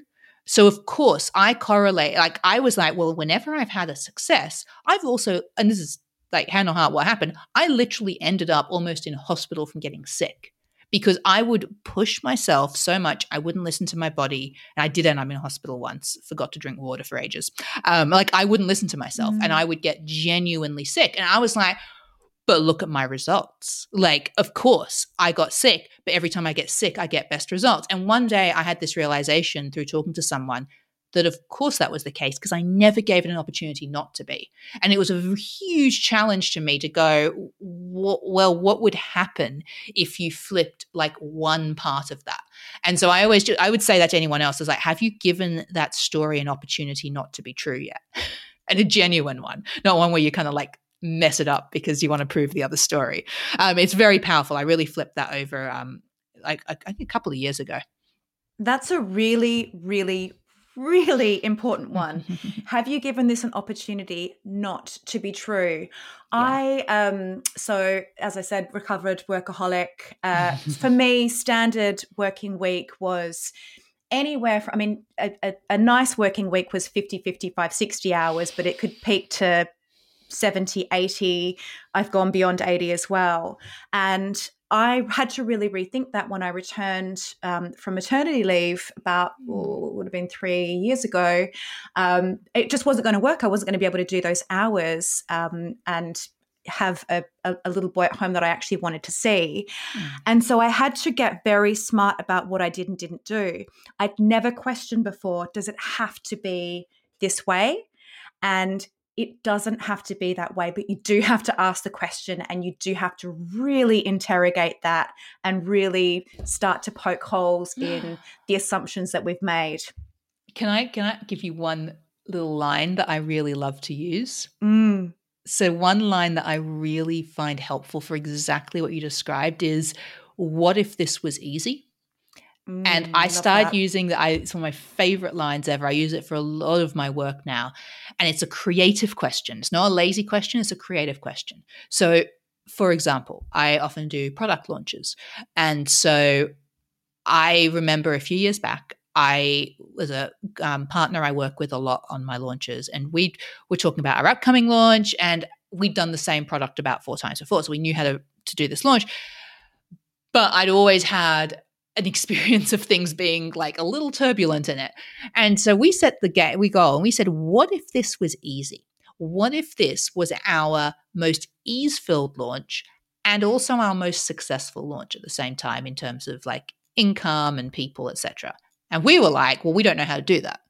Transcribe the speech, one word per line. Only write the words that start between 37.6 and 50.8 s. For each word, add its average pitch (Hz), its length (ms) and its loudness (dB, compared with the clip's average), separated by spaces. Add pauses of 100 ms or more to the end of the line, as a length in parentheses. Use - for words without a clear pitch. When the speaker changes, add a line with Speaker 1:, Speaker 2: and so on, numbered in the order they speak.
Speaker 1:
"W-, 180 600 -4
well, 190 380 4
what 208 220 2
would 220 120 4
happen 156 720 -4 (320)
if 160 240 -2
you 170 120 -2
flipped, - 600 -2
like, 156 220 -2
one 156 600 -2
part 143 360 -4
of 139 140 -16
that?" - 160 -8 (420)
And 175 160 2
so 180 100 6
I 180 140 6
always 208 220 6
ju-, 214 120 2
I 190 120 4
would 220 120 2
say 202 180 6
that 165 100 6
to 180 80 4
anyone 151 240 0
else, 143 180 0
is 151 80 -6
like, 147 120 0
"Have 160 220 0
you 226 80 2
given 180 600 -2
that 160 240 -2
story 151 440 -2
an 143 100 -4
opportunity 143 600 -6
not 139 240 -10
to - 80 -14
be 131 120 -16
true 131 260 -6
yet?" - 220 -14 (120)
<laughs> - 560 -10
And 185 80 0
a 208 60 8
genuine 165 580 2
one, - 220 -12 (220)
not 185 120 6
one 170 140 6
where 165 100 4
you 151 80 4
kinda, 147 220 -2
like, 143 260 -6 (240)